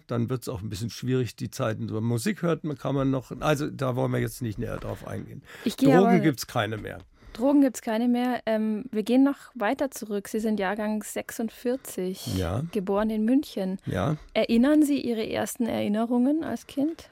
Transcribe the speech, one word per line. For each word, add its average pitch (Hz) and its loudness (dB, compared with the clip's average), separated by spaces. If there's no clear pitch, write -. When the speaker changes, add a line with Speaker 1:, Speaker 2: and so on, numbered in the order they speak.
Speaker 1:
dann 117 -2
wird's 127 -6
auch 90 -6
ein 107 -8
bisschen 107 -6
schwierig, 127 -2
die 123 -8
Zeiten. 113 -4
So 107 -4
Musik 120 -2
hört 165 -2
man, 143 -4
kann 139 -4
man 135 2
noch, 135 -2
also 151 0
da 127 -2
wollen 127 0
wir 123 0
jetzt 120 -4
nicht 113 -4
näher 104 -6
drauf - -10
eingehen. 104 -10
Speaker 2:
Ich 214 -2
gehe 269 6
Speaker 1:
Drogen 214 10
Speaker 2:
aber 185 6
Speaker 1:
gibt's 147 2
keine 110 -2
mehr. 98 -10
Speaker 2:
Drogen 277 6
gibt's 262 2
keine 226 0
mehr. 247 0
Ähm, 220 0
wir 208 -2
gehen 247 6
noch 277 4
weiter 262 -2
zurück. 208 -6
Sie 220 -4
sind 214 0
Jahrgang 208 -2
sechsundvierzig, 208 -6
Speaker 1:
Ja. 92 -2
Speaker 2:
geboren 202 0
in 214 0
München. 220 0
Speaker 1:
Ja. 104 0
Speaker 2:
Erinnern 254 4
Sie 277 2
Ihre 220 -2
ersten 214 -2
Erinnerungen 233 2
als - -6
Kind? 302 -4